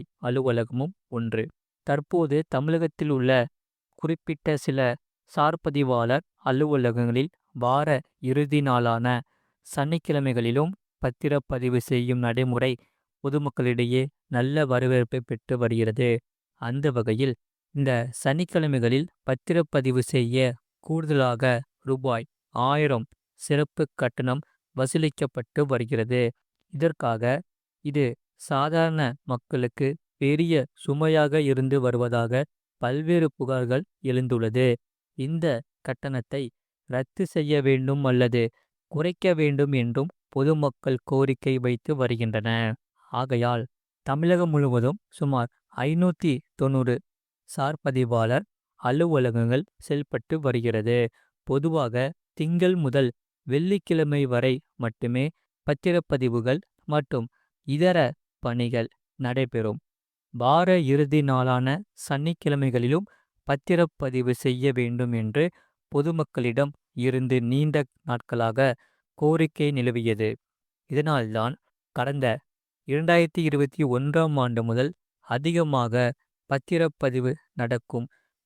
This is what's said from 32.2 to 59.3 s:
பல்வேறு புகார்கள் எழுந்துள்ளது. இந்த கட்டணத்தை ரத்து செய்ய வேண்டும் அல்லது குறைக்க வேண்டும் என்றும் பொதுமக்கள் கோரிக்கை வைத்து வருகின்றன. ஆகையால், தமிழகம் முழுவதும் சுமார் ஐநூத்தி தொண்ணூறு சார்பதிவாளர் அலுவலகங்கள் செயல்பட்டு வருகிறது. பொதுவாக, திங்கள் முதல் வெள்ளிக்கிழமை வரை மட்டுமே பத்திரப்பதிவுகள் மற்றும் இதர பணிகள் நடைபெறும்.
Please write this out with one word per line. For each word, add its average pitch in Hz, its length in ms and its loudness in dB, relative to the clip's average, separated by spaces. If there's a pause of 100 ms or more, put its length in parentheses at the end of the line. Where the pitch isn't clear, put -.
பல்வேறு 156 480 0
புகார்கள் 131 540 -2 (200)
எழுந்துள்ளது. 123 640 0 (500)
இந்த 160 280 -4 (360)
கட்டணத்தை 135 600 -6 (480)
ரத்து 131 360 -4
செய்ய 151 340 0
வேண்டும் 135 440 2
அல்லது 123 380 2 (500)
குறைக்க 175 420 0
வேண்டும் 143 380 2
என்றும் 127 400 0 (180)
பொதுமக்கள் 139 760 0
கோரிக்கை 135 540 0
வைத்து 123 380 -2
வருகின்றன. 113 520 -2 (640)
ஆகையால், 120 520 0 (420)
தமிழகம் 170 440 2
முழுவதும் 139 580 2
சுமார் 131 420 -2 (260)
ஐநூத்தி 165 560 0 (240)
தொண்ணூறு 131 380 2 (560)
சார்பதிவாளர் 127 920 0 (360)
அலுவலகங்கள் 127 840 0 (140)
செயல்பட்டு 143 600 -6
வருகிறது. 117 580 0 (480)
பொதுவாக, 143 480 0 (400)
திங்கள் 175 420 0
முதல் 135 340 2 (360)
வெள்ளிக்கிழமை 156 800 0
வரை 123 280 2 (220)
மட்டுமே 120 480 -2 (420)
பத்திரப்பதிவுகள் 139 920 0 (280)
மற்றும் 139 380 -2 (420)
இதர 170 300 2 (440)
பணிகள் 120 460 -2 (300)
நடைபெறும். 123 600 -2 (560)